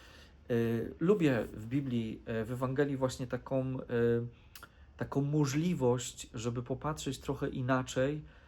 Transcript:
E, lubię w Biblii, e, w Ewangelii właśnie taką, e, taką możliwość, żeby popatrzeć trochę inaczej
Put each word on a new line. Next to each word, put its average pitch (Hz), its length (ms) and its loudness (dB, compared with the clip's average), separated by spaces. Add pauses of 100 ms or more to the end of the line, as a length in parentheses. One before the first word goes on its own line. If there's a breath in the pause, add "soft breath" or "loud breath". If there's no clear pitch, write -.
(520 loud breath)
E, 123 40 2 (460)
lubię 160 520 4
w 107 140 -10
Biblii, 120 600 -2
e, 113 180 -2
w 117 80 -6
Ewangelii 135 440 0
właśnie 131 300 -2
taką, 131 540 -2
e, - 60 -10 (1120 loud breath)
taką 139 260 0
możliwość, 143 1120 2
żeby 120 280 -4
popatrzeć 135 560 -4
trochę 139 300 -4
inaczej 131 760 0 (240 loud breath)